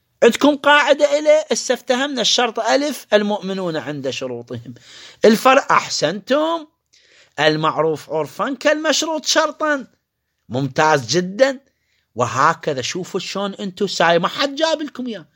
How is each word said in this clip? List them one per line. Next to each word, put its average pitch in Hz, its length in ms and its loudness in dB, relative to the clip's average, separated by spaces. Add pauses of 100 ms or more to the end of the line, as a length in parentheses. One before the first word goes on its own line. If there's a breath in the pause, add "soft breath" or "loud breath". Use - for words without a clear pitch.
(220)
عندكم 269 340 4
قاعدة 285 600 4
إليه؟ 302 320 4
هسه 247 240 -2
افتهمنا 254 460 -2
الشرط 233 400 0
ألف، 262 520 0
المؤمنون 190 640 0
عند 135 340 -6
شروطهم. 120 640 -10 (500 loud breath)
الفرع 254 460 4
أحسنتم، 285 960 -2 (760 soft breath)
المعروف 156 680 0
عرفا 175 500 -6
كالمشروط 311 640 0
شرطا. 302 600 -2 (640)
ممتاز 143 580 0
جدا. 196 540 0 (540)
وهكذا 131 680 0
شوفوا 180 380 -8
شلون 196 340 -8
انتو 202 320 -6
ساي 170 320 2
ما 185 100 0
حد 277 260 -4
جاب 311 280 -2
لكم 254 240 -10
اياه، 196 300 -12